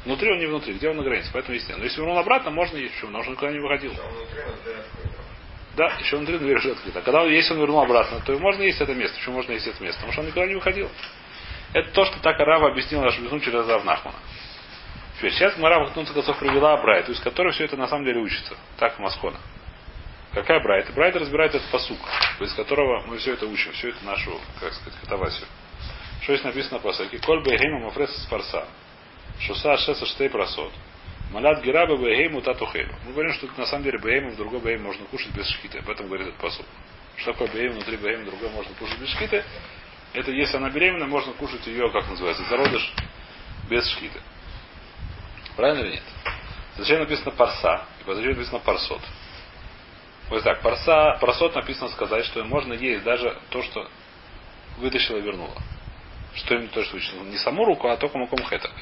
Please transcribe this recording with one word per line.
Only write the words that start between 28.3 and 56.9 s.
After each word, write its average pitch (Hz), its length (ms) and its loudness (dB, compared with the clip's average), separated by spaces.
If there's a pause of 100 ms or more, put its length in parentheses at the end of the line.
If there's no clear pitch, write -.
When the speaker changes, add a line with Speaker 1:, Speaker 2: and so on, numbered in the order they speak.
Speaker 1:
Шуса 139 380 2
шеса - 260 0
штей - 240 0
прасот. 92 440 -2 (580)
Малят 131 320 4
гераба 151 340 6
бейгейму 127 460 2
татухейну». - 500 -2 (140)
Мы 123 60 -12
говорим, 156 200 -2
что - 240 -8
на 127 80 -4
самом 143 200 -2
деле 123 140 0
бейгейму 120 340 0
в 107 40 -10
другой 110 240 -6
бейгейм 113 220 -2
можно 98 240 -8
кушать 131 280 -8
без - 140 -4
шхиты. - 300 -8
Об 71 100 -10
этом 104 180 -6
говорит 95 220 -4
этот - 100 -12
пасук. - 280 -6 (500)
Что - 160 -4
такое 120 160 -2
бейгейм 117 240 -2
внутри 110 240 -8
бейгейма 107 300 -4
другой 101 240 -8
можно 98 240 -10
кушать 110 240 -8
без 131 100 -6
шхиты? 214 360 0 (680)
Это 127 180 -2
если 135 280 0
она 135 100 -2
беременна, 160 380 2
можно 135 260 -2
кушать 131 340 -8
ее, 117 240 0
как 101 180 0
называется, 90 360 -2
зародыш 120 480 2 (800)
без 120 180 2
шхиты. - 320 -8 (1400)
Правильно 131 280 4
или 90 100 -4
нет? - 80 -10 (760)
Зачем 143 240 4
написано 147 300 -2
парса? - 560 4 (200)
И 95 60 -2
зачем 117 200 0
написано 123 260 -4
парсот? - 420 -2 (1300)
Вот 110 140 -2
так, - 180 4
парса, 151 600 6
парсот 131 340 4
написано 131 360 -4
сказать, 110 360 0
что 113 180 -4
можно 127 300 -2
есть 117 300 -2
даже 120 340 2 (100)
то, 123 140 -4
что - 260 -8 (880)
вытащила 123 380 0
и 104 60 -2
вернула. 95 340 -6 (800)
Что - 200 -2
именно 117 140 -4
то, 110 140 -2
что - 120 -4